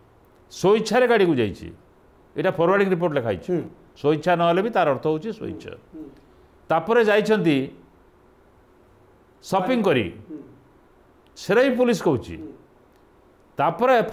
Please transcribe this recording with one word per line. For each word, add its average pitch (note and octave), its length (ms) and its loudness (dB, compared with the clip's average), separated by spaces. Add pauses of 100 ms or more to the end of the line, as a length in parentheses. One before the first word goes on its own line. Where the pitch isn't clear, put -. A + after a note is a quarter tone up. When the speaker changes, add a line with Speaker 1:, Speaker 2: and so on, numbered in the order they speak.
(520)
Speaker 1:
ସ୍ୱଇଚ୍ଛାରେ G#3+ 560 2
ଗାଡ଼ିକୁ G3 280 4
ଯାଇଛି। G#2 320 -4 (680)
ଏଇଟା F3 160 -2
ଫରୱାର୍ଡିଂ F#3+ 380 0
ରିପୋର୍ଟ E3+ 280 0
ଲେଖା A#2 120 -2
ହେଇଛି। G2 200 -4
Speaker 2:
ହୁଁ। E3+ 120 -2 (360)
Speaker 1:
ସ୍ୱଇଚ୍ଛା D3+ 400 0
ନହେଲେ E3+ 240 2
ବି A3+ 80 -2
ତାର F#3 240 0
ଅର୍ଥ B2 140 -6
ହେଉଛି D#3 260 -4
ସ୍ୱଇଚ୍ଛା। - 400 -12
Speaker 2:
ହୁଁ। - 320 -18 (640)
Speaker 1:
ତାପରେ E3 400 2
ଯାଇଛନ୍ତି G3+ 480 2 (1900)
ସପିଂ G3 380 -2
କରି, C#3+ 240 2 (240)
Speaker 2:
ହୁଁ। D3+ 80 -14 (1000)
Speaker 1:
ସେଟା G#3+ 280 2
ବି C4+ 100 2
ପୋଲିସ A#3 260 2
କହୁଛି। G#2 360 -2
Speaker 2:
ହୁଁ। - 160 -16 (1040)
Speaker 1:
ତାପରେ A3 380 2 (180)